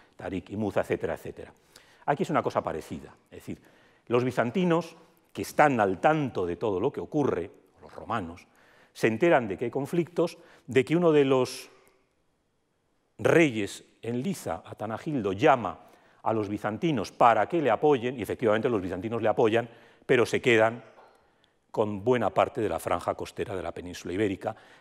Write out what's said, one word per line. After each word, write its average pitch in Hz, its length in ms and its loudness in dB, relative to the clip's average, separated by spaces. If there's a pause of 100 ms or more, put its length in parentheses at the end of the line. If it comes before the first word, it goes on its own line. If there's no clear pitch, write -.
(160)
Tarik 92 360 -8
y 98 60 -8
Muza, 104 240 -2
etcétera, - 340 -4
etcétera. - 360 -14 (540)
Aquí 147 160 0
es 175 80 -4
una 131 140 0
cosa 113 180 -2
parecida, - 540 -10 (160)
es 85 80 -18
decir, - 200 -12 (500)
los 123 140 2
bizantinos, 165 720 0 (380)
que 101 80 -8
están 143 380 2
al 98 200 2
tanto 151 460 0
de 87 120 -4
todo 101 220 -2
lo 127 120 -2
que 101 100 -10
ocurre, 92 480 -2 (320)
los 80 140 -20
romanos, 90 500 -8 (480)
se - 140 0
enteran 123 400 2
de 92 100 -6
que 123 80 -6
hay 117 60 -4
conflictos, 165 680 -4 (300)
de 127 180 2
que 156 100 0
uno 170 160 4
de 147 140 6
los 131 420 0 (1500)
reyes 120 680 2 (180)
en 120 180 -4
liza, 131 420 -6
Atanagildo, 110 680 -6
llama 107 540 2 (360)
a 110 100 0
los 107 160 -2
bizantinos 107 640 -2
para 110 380 4
que 170 140 -2
le 120 80 2
apoyen, 127 480 2
y - 20 -4
efectivamente 110 480 0
los 110 100 0
bizantinos 95 440 -6
le 107 40 2
apoyan, 113 400 2 (380)
pero 131 180 4
se 104 160 -2
quedan 113 440 4 (880)
con 104 320 -2
buena 117 260 2
parte 101 320 0
de 101 80 0
la 80 80 -4
franja 90 380 -4
costera 90 400 -8
de 87 80 -8
la 82 80 -8
península 87 420 -12
ibérica 104 420 -2 (260)